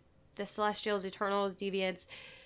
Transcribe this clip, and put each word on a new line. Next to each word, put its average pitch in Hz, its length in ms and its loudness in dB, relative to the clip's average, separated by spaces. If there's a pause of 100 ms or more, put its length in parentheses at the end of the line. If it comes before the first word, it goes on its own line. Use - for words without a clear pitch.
(360)
the 202 100 -4
Celestials, 208 600 2
Eternals, 196 500 2
Deviants, 190 520 0 (380)